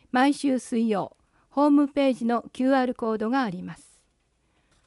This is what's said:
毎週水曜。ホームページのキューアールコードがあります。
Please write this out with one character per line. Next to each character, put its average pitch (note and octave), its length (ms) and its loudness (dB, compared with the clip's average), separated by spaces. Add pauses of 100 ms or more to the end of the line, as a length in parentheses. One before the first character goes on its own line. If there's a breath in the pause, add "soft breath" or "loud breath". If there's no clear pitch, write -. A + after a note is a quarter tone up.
(120)
毎 C4+ 220 2
週 C4 260 -2
水 A3+ 300 -2
曜。 F#3 260 -4 (380)
ホ C#4+ 140 2
ー - 20 4
ム C#4+ 180 4
ペ C#4 220 0
ー B3+ 60 2
ジ A#3 100 -8
の A#3 260 -2
キ B3+ 140 -4
ュ C4 60 2
ー C4+ 80 4
ア B3+ 40 0
ー B3 40 -2
ル B3 80 -6
コ A3 160 -4
ー A3 80 -4
ド A3 100 -4
が C4+ 140 0
あ A3 60 -4
り F3+ 120 -8
ま F3+ 160 -14
す。 - 240 -20 (840)